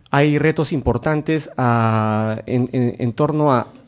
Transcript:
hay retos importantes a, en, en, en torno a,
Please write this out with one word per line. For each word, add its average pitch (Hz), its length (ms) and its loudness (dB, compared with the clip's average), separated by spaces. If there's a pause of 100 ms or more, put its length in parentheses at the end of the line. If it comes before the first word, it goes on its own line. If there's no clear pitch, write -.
(120)
hay 147 260 2
retos 151 340 0
importantes 151 840 -2
a, 110 880 0
en, 123 280 -2
en, 123 260 0
en 117 140 -2
torno 151 380 0
a, 120 160 0 (200)